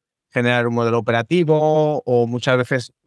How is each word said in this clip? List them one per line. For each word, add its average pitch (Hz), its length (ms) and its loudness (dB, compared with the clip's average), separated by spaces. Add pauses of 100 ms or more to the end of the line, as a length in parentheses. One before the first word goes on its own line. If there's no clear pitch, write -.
(300)
generar 120 380 0
un 120 80 -2
modelo 117 240 0
operativo, 151 1040 0
o 120 220 2
muchas 123 300 -2
veces 127 360 -4 (140)